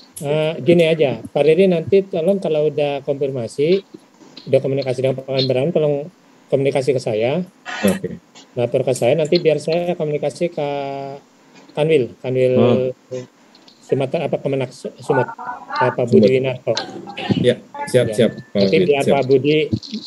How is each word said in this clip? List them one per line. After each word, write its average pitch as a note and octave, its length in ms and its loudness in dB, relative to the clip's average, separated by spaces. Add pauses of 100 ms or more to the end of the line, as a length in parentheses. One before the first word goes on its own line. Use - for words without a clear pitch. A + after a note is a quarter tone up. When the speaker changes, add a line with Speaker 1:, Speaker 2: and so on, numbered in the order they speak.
(200)
Speaker 1:
Eh, D#3 400 0
gini E3+ 240 4
aja, D3+ 400 2
Pak - 200 -4
Riri D#3+ 220 6
nanti F3+ 380 2
tolong F#3+ 340 0
kalau D#3 300 0
udah C#3+ 340 -2
konfirmasi, C#3 800 -2 (640)
udah C3 160 2
komunikasi C3+ 420 -2
dengan C3 160 0
Pangkalan C3+ 280 -4
Berandan, C3 260 0
tolong D3+ 240 2 (520)
komunikasi C#3 440 0
ke B2 80 -2
saya. B2 420 0 (420)
Speaker 2:
Oke. F#2 340 -2 (340)
Speaker 1:
Lapor B2 320 0
ke C3 100 0
saya, B2 220 2
nanti D#3+ 220 2
biar D3+ 200 2
saya F3 360 -2
komunikasi D3+ 560 -4
ke D3 200 -4 (1000)
Kanwil, D3+ 480 0
Kanwil C3 360 0
Speaker 2:
Oh. B2+ 340 4 (920)
Speaker 1:
Sumatera, C#3 440 -2
apa, C#3 120 -4
Kemenak C3+ 320 -4
Su-, - 260 -14
Sumut, C3+ 320 0
Bapak - 720 -4
Speaker 2:
Sumut. A#2+ 160 0
Speaker 1:
Budi C3 160 6
Winarto. B2+ 460 -2 (640)
Speaker 2:
Ya, A#2+ 180 2 (280)
siap, A#2+ 240 2
Speaker 1:
Ya. G#2+ 60 -6
Speaker 2:
siap, A2+ 160 2 (160)
Pak G2+ 120 -2
Speaker 1:
Nanti G2 160 4
Speaker 2:
Wid, F#3 120 4
Speaker 1:
biar C#3 140 2
Speaker 2:
siap. C#3 140 2
Speaker 1:
Pak C#3 100 2
Budi C#3 320 4 (500)